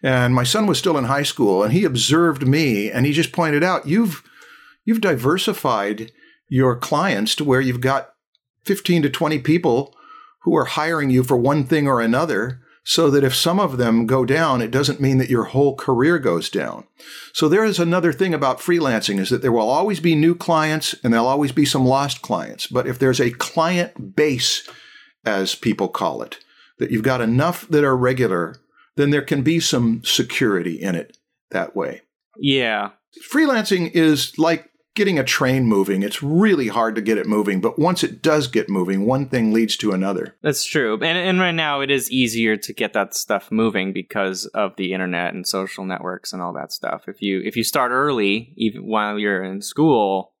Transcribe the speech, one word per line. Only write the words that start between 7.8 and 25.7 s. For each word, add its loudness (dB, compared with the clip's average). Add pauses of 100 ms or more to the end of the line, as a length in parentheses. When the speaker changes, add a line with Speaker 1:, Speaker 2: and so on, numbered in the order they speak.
Speaker 1:
fifteen 2
to 2
twenty -2
people 0 (460)
who 2
are 2
hiring -2
you 4
for 2
one 2
thing 0
or 2
another, 0 (260)
so 2
that 4
if 2
some 2
of -2
them 2
go 2
down, 0
it -4
doesn't 0
mean 2
that -2
your 2
whole 2
career 2
goes 0
down." -6 (460)
So 0
there 4
is 0
another 2
thing 0
about -2
freelancing, 0
is -2
that 0
there 0
will 2
always 0
be 2
new 4
clients -2 (100)
and 2
there'll 2
always 0
be 2
some 0
lost 0
clients. -8
But -4
if -6
there's 2
a 2
client -4
base, 0 (580)
as -2
people -2